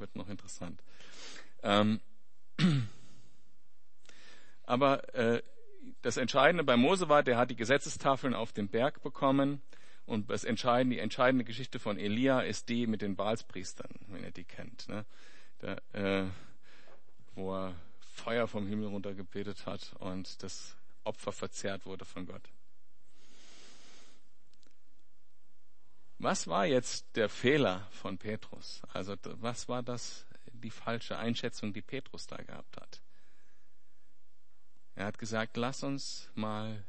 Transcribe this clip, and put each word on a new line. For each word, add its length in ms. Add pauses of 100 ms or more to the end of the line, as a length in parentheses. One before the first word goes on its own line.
wird 160
noch 120
interessant. 540 (800)
Ähm, 380 (580)
<clears throat> 300 (1800)
aber, 500
äh, 280 (600)
das 140
Entscheidende 480
bei 120
Mose 320
war, 140
der 140
hat 140
die 60
Gesetzestafeln 760
auf 180
dem 160
Berg 320
bekommen 600 (440)
und 220
das 140
Entscheidende, 540
die 40
entscheidende 440
Geschichte 340
von 200
Elia 420
ist 280
die 200
mit 120
den 140
Baalspriestern, 800 (140)
wenn 160
ihr 80
die 120
kennt, 440
ne? 160 (560)
Da, 160 (160)
äh, 340 (1120)
wo 180
er 200 (260)
Feuer 480
vom 180
Himmel 220
runtergebetet 800
hat 340
und 420
das 340 (280)
Opfer 260
verzehrt 560
wurde 180
von 220
Gott. 240 (3750)
Was 240
war 200
jetzt 500
der 120
Fehler 640
von 260
Petrus? 640 (120)
Also, 240
d-, 240
was 280
war 140
das, 420 (280)
die 180
falsche 480
Einschätzung, 540
die 100
Petrus 460
da 80
gehabt 400
hat? 260 (1900)
Er 120
hat 120
gesagt, 380
„Lass 260
uns 540
mal 520